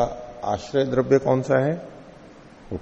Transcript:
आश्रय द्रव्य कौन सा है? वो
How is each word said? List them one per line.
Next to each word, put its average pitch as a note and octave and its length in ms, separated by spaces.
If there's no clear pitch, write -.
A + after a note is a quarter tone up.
आश्रय G#2 400
द्रव्य B2+ 340
कौन C3 220
सा C3 240
है? D#3 80
वो F#2+ 100